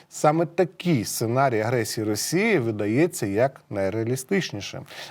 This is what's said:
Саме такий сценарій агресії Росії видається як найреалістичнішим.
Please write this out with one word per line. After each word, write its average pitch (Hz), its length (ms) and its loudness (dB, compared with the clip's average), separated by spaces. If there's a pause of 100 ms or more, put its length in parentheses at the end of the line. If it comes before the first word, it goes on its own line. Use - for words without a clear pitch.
Саме 160 380 2
такий 165 580 0
сценарій 120 560 0
агресії 113 460 0
Росії 175 520 0
видається 113 680 0
як 110 340 0 (100)
найреалістичнішим. 107 1120 -4 (280)